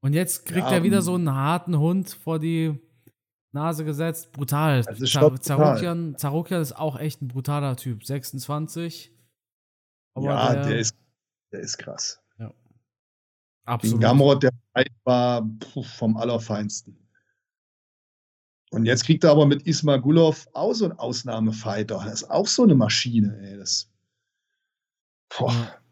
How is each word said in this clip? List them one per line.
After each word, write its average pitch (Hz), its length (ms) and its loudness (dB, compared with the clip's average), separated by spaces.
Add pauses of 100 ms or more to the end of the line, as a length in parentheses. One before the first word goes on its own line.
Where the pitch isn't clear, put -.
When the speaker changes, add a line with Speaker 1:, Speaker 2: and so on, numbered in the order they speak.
Speaker 1:
Und 139 120 -2
jetzt 180 320 -2
kriegt 165 220 -2
Speaker 2:
Ja, 131 80 2
Speaker 1:
er 170 80 2
wieder 196 160 2
Speaker 2:
und 175 40 -2
Speaker 1:
so 180 120 -2
einen 165 180 -2
harten 160 440 0
Hund 175 320 0
vor 165 300 -6
die 160 400 -2 (720)
Nase 156 320 -4
gesetzt. 160 480 -6
Brutal. 143 520 2
Speaker 2:
Das 107 140 -8
ist 127 140 -2
Speaker 1:
Tsar-, 147 120 4
Speaker 2:
schon 151 80 8
brutal. 135 260 -4
Speaker 1:
Tsarukyan, 156 580 2
Tsarukyan 165 460 -4
ist 135 160 -8
auch 147 200 -6
echt 151 240 -6
ein 135 60 -8
brutaler 135 480 -4
Typ. 117 300 -10
Sechsundzwanzig. 151 1040 -8 (1040)
Aber 135 120 -6
Speaker 2:
Ja, 120 260 2
Speaker 1:
der - 140 -2
Speaker 2:
der 113 120 0
ist, 113 160 -4 (560)
der - 80 -12
ist - 180 -10
krass. - 440 -12 (180)
Speaker 1:
Ja. 110 80 -12
Speaker 2:
Gegen - 80 -18 (1120)
Speaker 1:
Absolut. 117 360 0
Speaker 2:
Gamrot, 135 420 6
der 127 80 4 (220)
Fight 127 180 2 (120)
war, 123 440 2 (120)
puh, - 240 -10
vom 110 340 -2
Allerfeinsten. 110 800 -6 (1700)
Und 113 140 0
jetzt 117 180 2
kriegt - 220 4
er 156 60 8
aber 151 140 8
mit 143 220 4
Ismagulov 151 880 2
auch 175 200 -2
so 220 120 -2
einen - 120 -4
Ausnahmefighter. 110 1080 -4
Das 110 180 -8
ist - 60 -18
auch 196 180 0
so - 160 2
eine 180 120 8
Maschine, 110 680 2
ey. 98 160 -16
Das, - 320 -8 (1500)
boah, 123 140 -2
Speaker 1:
Ja. 117 240 -4 (160)